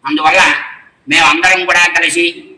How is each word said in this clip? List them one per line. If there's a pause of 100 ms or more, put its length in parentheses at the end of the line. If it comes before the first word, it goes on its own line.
అందువల్ల (680)
మేమందరం
కూడా
కలిసి (320)